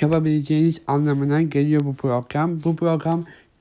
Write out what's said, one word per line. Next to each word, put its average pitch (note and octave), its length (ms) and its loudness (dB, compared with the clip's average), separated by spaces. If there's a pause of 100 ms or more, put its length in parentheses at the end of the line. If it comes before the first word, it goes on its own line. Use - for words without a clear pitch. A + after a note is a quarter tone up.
yapabileceğiniz D#3 840 0
anlamına C#3+ 560 0
geliyor D3 420 2
bu C#3 100 -4
program. D3 680 -2
Bu E3 120 0
program E3 480 -2 (360)